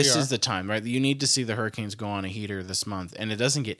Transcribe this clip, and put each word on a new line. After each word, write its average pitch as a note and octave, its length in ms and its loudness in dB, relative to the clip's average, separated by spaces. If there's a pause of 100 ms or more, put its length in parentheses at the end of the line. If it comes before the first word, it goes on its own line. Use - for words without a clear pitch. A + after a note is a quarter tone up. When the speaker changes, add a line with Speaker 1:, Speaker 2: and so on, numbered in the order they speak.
Speaker 1:
this C3+ 100 6
Speaker 2:
are. A#2+ 60 4
Speaker 1:
is C3 80 2
the B2+ 100 0
time, G2 320 0
right? G#2+ 140 0
You A#2+ 160 0
need C#3 220 2
to C#3 60 2
see C3 160 2
the A2+ 120 0
Hurricanes G#2+ 400 -2
go A2 120 -6
on G2 180 -2
a - 20 -4
heater G2+ 340 -4
this F2+ 240 -4
month. F#2 320 -6
And A2 140 -4
it G#2+ 60 -2
doesn't C3+ 260 2
get G#2+ 160 -6